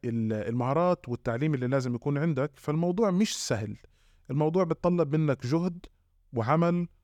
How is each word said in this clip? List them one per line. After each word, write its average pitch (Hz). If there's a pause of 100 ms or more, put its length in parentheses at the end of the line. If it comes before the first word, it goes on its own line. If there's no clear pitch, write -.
ال-، 110
المهارات 139
والتعليم 123
اللي 127
لازم 127
يكون 143
عندك، 147
فالموضوع 175
مش 196
سهل. 110 (540)
الموضوع 156
بتطلب 165
منك 147
جهد 170 (460)
وعمل 170 (160)